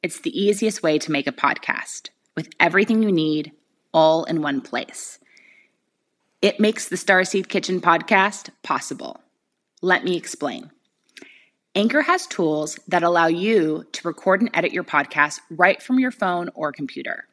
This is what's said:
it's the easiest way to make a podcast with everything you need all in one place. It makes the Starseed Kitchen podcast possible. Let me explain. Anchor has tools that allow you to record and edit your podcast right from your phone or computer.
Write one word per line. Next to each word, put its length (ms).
it's 180
the 180
easiest 440
way 160
to 120
make 160
a 60
podcast 760
with 140
everything 420
you 80
need 420
all 300
in 180
one 180
place. 580
It 180
makes 300
the 60
Starseed 520
Kitchen 320
podcast 680
possible. 560
Let 240
me 140
explain. 520
Anchor 280
has 240
tools 520
that 140
allow 240
you 680
to 140
record 360
and 100
edit 220
your 100
podcast 640
right 340
from 160
your 120
phone 440
or 180
computer. 600